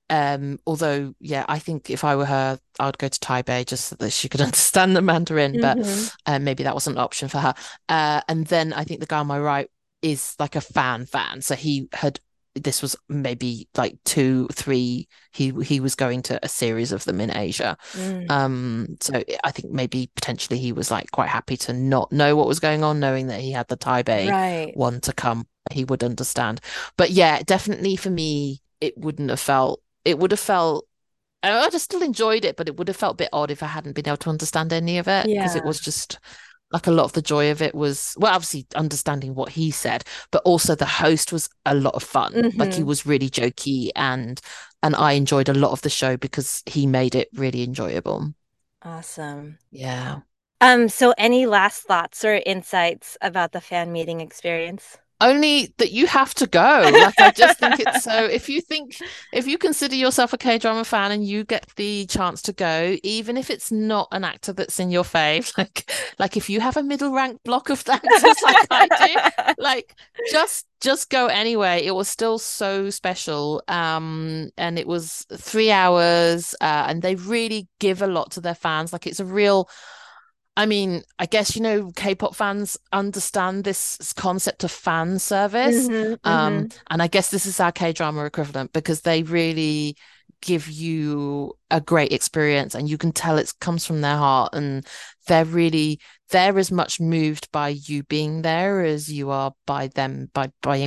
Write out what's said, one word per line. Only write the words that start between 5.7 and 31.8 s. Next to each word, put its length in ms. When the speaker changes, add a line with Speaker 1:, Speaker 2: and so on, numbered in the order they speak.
Speaker 2:
Mm-hmm. 280
Speaker 1:
uh, 120
maybe 240
that 120
wasn't 220
an 60
option 240
for 120
her. 140
Uh, 380
and 200
then 260
I 100
think 160
the 80
guy 120
on 80
my 120
right 300
is, 360
like, 160
a 60
fan 460
fan. 340
So 140
he 380
had, 260
this 300
was 120
maybe, 680
like, 300
two, 480
three, 540
he, 200
he 160
was 160
going 280
to 220
a 40
series 420
of 140
them 140
in 160
Asia. 400
Speaker 2:
Mm. 340
Speaker 1:
Um, 720
so 220
I 80
think 220
maybe 420
potentially 440
he 120
was, 200
like, 200
quite 180
happy 280
to 160
not 380
know 240
what 120
was 120
going 240
on, 160
knowing 280
that 140
he 100
had 180
the 80
Taipei 560
Speaker 2:
Right. 400
Speaker 1:
one 280
to 120
come, 340
he 120
would 200
understand. 580
But 160
yeah, 320
definitely 520
for 160
me, 500
it 160
wouldn't 340
have 80
felt, 420
it 140
would 120
have 80
felt, 480
I, 160
I 100
just 160